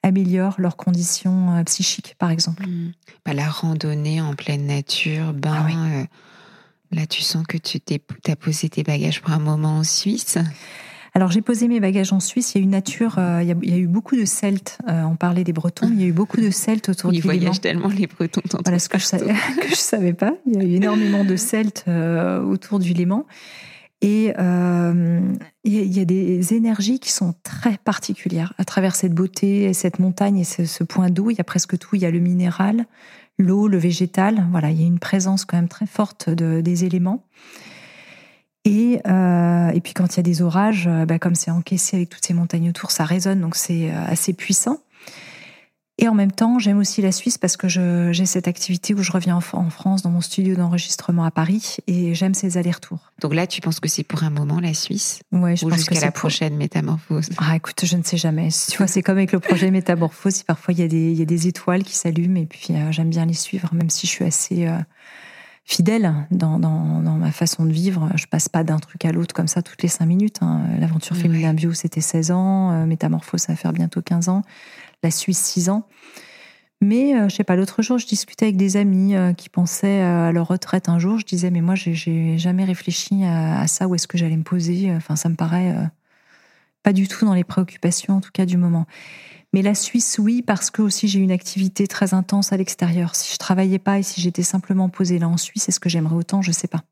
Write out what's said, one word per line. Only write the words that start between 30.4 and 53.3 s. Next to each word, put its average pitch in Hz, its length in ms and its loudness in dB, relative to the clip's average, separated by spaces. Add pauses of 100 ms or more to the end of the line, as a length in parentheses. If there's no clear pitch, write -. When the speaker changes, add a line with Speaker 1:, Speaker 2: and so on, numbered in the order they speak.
Speaker 1:
ce, 170 220 -2
ce - 180 -4
point 180 280 2
d'eau. 190 180 2
Il 233 60 0
y 175 60 -4
a 170 40 0
presque - 320 -2
tout. - 180 -4
Il 190 60 2
y 180 60 0
a 165 40 2
le 170 80 2
minéral, 180 680 0 (500)
l'eau, 196 300 4
le 196 100 4
végétal. 180 720 2
Voilà, 156 220 2
il 160 100 2
y - 20 4
a 170 40 4
une 175 120 2
présence 190 460 0
quand - 120 -2
même 170 120 2
très - 160 -6
forte - 460 -4
de, 165 280 0
des 175 260 0
éléments. 180 380 0 (1400)
Et, 226 420 4
euh, 175 640 4
et 170 100 2
puis - 120 -14
quand 180 200 0
il - 40 0
y - 40 2
a - 20 0
des 170 180 2
orages, 185 460 2
euh, 160 180 2
bah, 165 140 0
comme 175 160 0
c'est 165 160 -2
encaissé 175 460 -2
avec 175 100 0
toutes - 180 -10
ces 180 80 -2
montagnes 170 360 0
autour, - 220 -6
ça - 120 -2
résonne, 185 380 0
donc 165 140 -2
c'est, 165 360 -2
euh, - 160 -4
assez - 240 0
puissant. 226 460 -2 (1200)
Et 233 100 4
en 220 60 2
même 196 180 4
temps, 233 280 2
j'aime 202 180 4
aussi 202 240 0
la 190 100 2
Suisse - 260 -2
parce 180 200 -2
que 190 100 -2
je, 175 460 2
j'ai 180 120 2
cette 185 220 -2
activité 180 460 -2
où 202 100 0
je 175 80 -2
reviens 175 240 0
en, - 220 -2
en 175 120 0
France, 190 320 0
dans 175 100 0
mon 170 100 2
studio 190 340 0
d'enregistrement 170 720 0
à 160 40 2
Paris, 175 460 -2 (120)
et 175 280 0
j'aime 190 180 0
ces 185 240 -2
allers-retours. 170 600 -4
Speaker 2:
Donc 151 160 -2